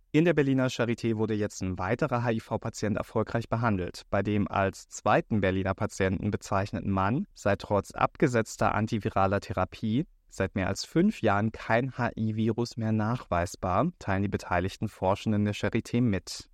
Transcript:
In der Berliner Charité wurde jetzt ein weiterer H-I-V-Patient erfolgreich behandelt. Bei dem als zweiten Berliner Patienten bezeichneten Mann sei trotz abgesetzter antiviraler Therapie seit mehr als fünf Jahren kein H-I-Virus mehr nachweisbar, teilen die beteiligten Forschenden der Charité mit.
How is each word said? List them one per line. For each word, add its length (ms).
In 100
der 100
Berliner 320
Charité 500
wurde 160
jetzt 300
ein 160
weiterer 440
H-I-V-Patient 720
erfolgreich 520
behandelt. 640
Bei 100
dem 260
als 400
zweiten 540
Berliner 320
Patienten 560
bezeichneten 640
Mann 420
sei 220
trotz 380
abgesetzter 840
antiviraler 640
Therapie 680
seit 240
mehr 140
als 180
fünf 380
Jahren 280
kein 460
H-I-Virus 800
mehr 140
nachweisbar, 1040
teilen 240
die 80
beteiligten 580
Forschenden 580
der 100
Charité 440
mit. 540